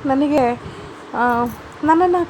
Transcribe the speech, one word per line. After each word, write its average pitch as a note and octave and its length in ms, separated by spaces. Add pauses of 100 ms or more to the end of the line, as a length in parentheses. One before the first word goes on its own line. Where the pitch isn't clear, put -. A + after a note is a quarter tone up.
ನನಗೆ, C4+ 460 (640)
ಆ, A#3+ 300 (400)
ನನ್ನನ್ನ F4 320 (140)